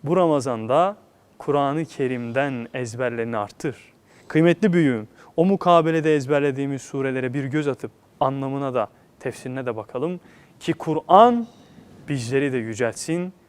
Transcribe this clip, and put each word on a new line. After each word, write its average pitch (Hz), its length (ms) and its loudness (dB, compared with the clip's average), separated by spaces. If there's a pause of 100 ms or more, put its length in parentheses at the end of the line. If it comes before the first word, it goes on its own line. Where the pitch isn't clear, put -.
Bu 160 140 2
Ramazan'da 143 800 2 (400)
Kur'an-ı 143 480 0
Kerim'den 127 880 -4
ezberlerini 117 640 -4
arttır. 107 380 -6 (520)
Kıymetli 170 460 4
büyüğüm, 131 340 2 (300)
o 165 80 6
mukabelede 165 720 4
ezberlediğimiz 139 680 0
surelere 131 520 -4
bir 139 120 -4
göz 143 220 -2
atıp 127 240 -6 (280)
anlamına 135 540 -2
da, 113 140 0 (320)
tefsirine 127 460 -8
de 120 100 -4
bakalım 135 440 -6 (400)
ki 170 140 -4
Kur'an 220 760 2 (600)
bizleri 135 440 -2
de 131 40 -2
yüceltsin 120 760 -4 (160)